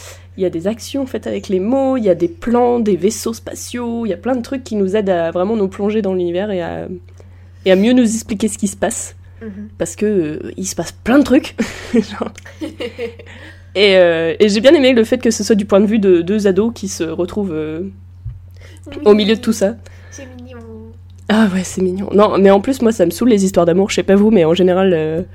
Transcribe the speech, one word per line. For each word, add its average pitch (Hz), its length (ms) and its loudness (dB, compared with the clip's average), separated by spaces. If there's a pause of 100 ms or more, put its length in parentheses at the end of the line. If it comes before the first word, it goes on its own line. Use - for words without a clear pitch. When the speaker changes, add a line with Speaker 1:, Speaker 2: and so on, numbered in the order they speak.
(360)
Speaker 1:
il 190 80 -4
y - 20 2
a 180 40 0
des 165 180 -6
actions 247 380 -6
faites 220 220 -10
avec 202 200 -8
les 190 120 -2
mots, 262 380 0
il 233 60 -4
y 196 60 0
a 175 60 4
des 165 120 -2
plans, 240 520 0
des 208 180 0
vaisseaux 220 360 -2
spatiaux, 233 720 -8
il 214 40 -4
y 180 40 -2
a - 40 -10
plein 262 180 -4
de 240 60 -6
trucs 269 220 -8
qui - 120 -8
nous 190 200 0
aident 202 160 0
à 170 200 0
vraiment 185 240 -2
nous 202 120 -2
plonger 208 340 -2
dans 190 140 -2
l'univers 180 340 -4
et 185 120 -4
à, 170 260 -8 (800)
et 190 60 6
à 185 40 6
mieux 214 180 4
nous 254 120 6 (100)
expliquer 220 320 -4
ce 208 100 -6
qui 208 100 -4
se 190 100 -6
passe. - 380 -6 (280)
Speaker 2:
Mhm. 208 340 -14
Speaker 1:
Parce 170 180 -8
que, 208 120 -4
euh, 160 500 -2
il 185 80 -8
se - 100 -8
passe 170 160 -8
plein - 280 0
de 277 40 4
trucs. - 320 0 (200)
<laughs> - 180 -16
Genre. 208 380 -2 (300)
Speaker 2:
<laughs> 311 100 -12 (1040)
Speaker 1:
Et, 196 200 4
euh, 165 440 4
et 214 100 6
j'ai 208 100 0
bien 262 140 6
aimé 262 200 6
le 233 120 4
fait 254 140 0
que 233 120 0
ce 220 120 -2
soit 220 120 2
du 202 100 0
point 196 140 4
de 214 60 4
vue 214 140 2
de 185 220 4
deux 202 260 0
ados 208 280 0
qui 196 140 -10
se 185 140 -6
retrouvent, 180 500 -4
euh, 156 300 -6 (1040)
Speaker 2:
Oui. - 180 -14
Speaker 1:
au 208 80 8
milieu 214 220 2
de 226 40 -4
tout 226 140 0
ça. 220 220 -2 (340)
Speaker 2:
C'est 277 160 -18 (100)
mignon. 247 240 -18 (680)
Speaker 1:
Ah 214 240 4
ouais, 185 100 -2
c'est - 180 -6
mignon. 185 300 -4
Non, 196 260 4
mais 196 140 6
en 202 80 6
plus, 262 220 -2
moi, 220 100 2
ça 190 140 2
me 170 60 0
saoule 240 180 0
les 202 160 4
histoires 185 200 2
d'amour. 185 240 2
Je - 60 -4
sais 196 80 0
pas 190 120 4
vous, 208 140 4
mais 208 140 4
en 160 100 4
général, 185 400 2
euh, 160 280 -2 (140)